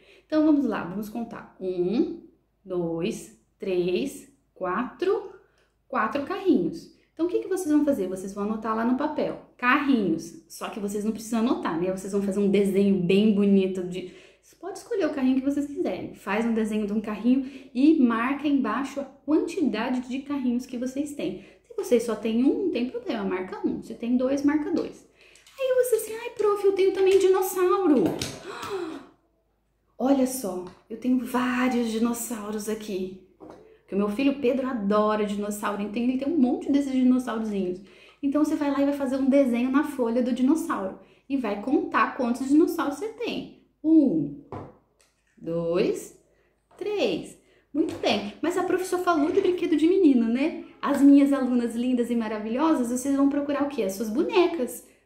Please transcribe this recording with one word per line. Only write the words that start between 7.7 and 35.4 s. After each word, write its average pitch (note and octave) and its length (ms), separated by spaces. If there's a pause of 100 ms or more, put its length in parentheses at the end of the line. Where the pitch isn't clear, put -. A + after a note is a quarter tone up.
vão D4 80
fazer? G#3 260
Vocês F#3+ 260
vão G3+ 100
anotar A3 320
lá A#3 80
no B3+ 140
papel, C#4 420 (220)
carrinhos. B3 840
Só F#3 200
que A3+ 120
vocês G3+ 240
não A3 80
precisam A3+ 260
anotar, A3+ 420
né? F#3 120
Vocês G3 200
vão G3+ 80
fazer G3 200
um G3 100
desenho G3 500
bem G3 320
bonito F#3+ 520
de, F3+ 280 (300)
você - 140
pode F#4+ 220
escolher F#4+ 280
o D4 80
carrinho C4 220
que C4 120
vocês C#4+ 180
quiserem. C4+ 500
Faz G#3+ 280
um A#3 80
desenho G#3+ 320
de G3 80
um A3 80
carrinho A3+ 480 (240)
e C#4+ 300
marca A#3+ 460
embaixo B3+ 500
a C4+ 60
quantidade B3+ 1040
de B3+ 100
carrinhos B3+ 480
que B3 100
vocês C4+ 380
têm. - 300 (180)
Se - 140
vocês A#3+ 260
só G#3+ 140
têm A3+ 280
um, G#4 200
não E4 80
tem B3 180
problema, C4 340
marca F#3+ 400
um. - 160
Se - 140
tem A#3+ 220
dois, C4+ 260
marca D4+ 300
dois. - 360 (480)
Aí B4+ 280
você B4 100
assim, G#4+ 180
"Ai, A#4 180
prof, G#4 340
eu G4 80
tenho F#4+ 200
também F#4+ 280
dinossauro." F#4 800
<gasps> - 1900
Olha C4 300
só, F3+ 380 (260)
eu A3 60
tenho B3 280
vários B3 680
dinossauros A3 760
aqui. G3 540 (160)
Porque - 560
o F#3+ 40
meu G3+ 100
filho C#4 320
Pedro B3+ 260
adora G#3+ 580
dinossauro, G3+ 580